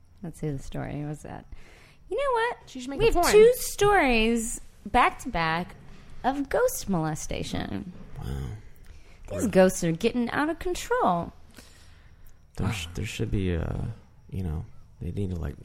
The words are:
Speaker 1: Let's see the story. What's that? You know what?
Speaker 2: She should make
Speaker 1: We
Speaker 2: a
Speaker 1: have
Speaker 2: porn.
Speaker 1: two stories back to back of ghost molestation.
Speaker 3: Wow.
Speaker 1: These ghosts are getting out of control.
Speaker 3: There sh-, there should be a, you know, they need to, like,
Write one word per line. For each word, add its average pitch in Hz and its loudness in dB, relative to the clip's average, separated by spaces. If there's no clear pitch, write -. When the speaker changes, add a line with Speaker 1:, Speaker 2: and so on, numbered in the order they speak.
Speaker 1:
Let's 160 -10
see 156 -2
the 135 -4
story. 139 -6
What's 147 -8
that? - -14
You 370 -6
know 554 0
what? 466 0
Speaker 2:
She - -14
should 247 -10
make 285 -4
Speaker 1:
We 453 6
Speaker 2:
a 440 4
Speaker 1:
have 349 4
Speaker 2:
porn. 330 4
Speaker 1:
two 440 10
stories 240 4
back 262 4
to - -10
back 165 -2
of 269 0
ghost - 0
molestation. - -4
Speaker 3:
Wow. - -8
Speaker 1:
These - -2
ghosts 185 6
are 170 2
getting 233 0
out 302 0
of 330 -4
control. 349 0
Speaker 3:
There 113 0
sh-, - -6
there 101 -6
should 110 -4
be 95 0
a, - -4
you 95 -6
know, 80 -6
they 113 -6
need 95 -4
to, 87 -4
like, 78 -6